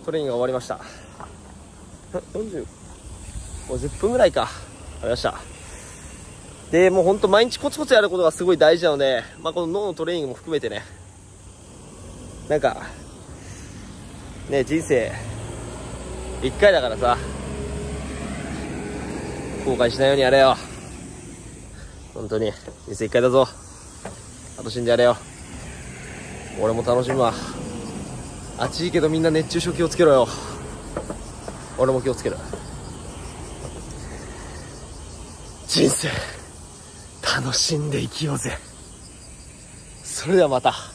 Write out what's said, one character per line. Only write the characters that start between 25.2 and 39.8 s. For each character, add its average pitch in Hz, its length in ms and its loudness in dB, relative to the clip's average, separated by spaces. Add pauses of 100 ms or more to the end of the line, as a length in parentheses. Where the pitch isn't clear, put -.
俺 110 100 4
も 113 120 0
楽 123 200 4
し 127 80 -2
む 131 80 2
わ。 117 140 4 (1300)
暑 127 260 -2
い 175 60 0
け 175 100 4
ど 156 80 6
み 156 80 2
ん 160 60 2
な 165 80 6
熱 156 180 2
中 170 100 0
症 170 140 -2
気 143 80 0
を 165 80 4
つ - 80 -6
け 175 80 8
ろ 147 80 10
よ。 123 140 8 (1500)
俺 131 160 4
も 131 120 2
気 131 60 0
を 123 60 0
つ - 60 -10
け 117 80 0
る。 87 80 -6 (3250)
人 - 220 6
生、 - 180 0 (1300)
楽 127 200 -2
し - 200 2
ん 147 140 -2
で 135 120 0
生 123 80 -4
き - 180 -4
よ 139 80 0
う - 20 -2
ぜ。 - 220 -4 (1400)